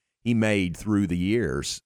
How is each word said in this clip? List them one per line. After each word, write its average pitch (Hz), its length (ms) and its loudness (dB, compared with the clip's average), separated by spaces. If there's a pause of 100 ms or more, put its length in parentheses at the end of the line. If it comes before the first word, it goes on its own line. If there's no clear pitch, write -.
(220)
he 120 120 0
made 104 420 2
through 101 300 0
the 87 120 -2
years, 90 680 -2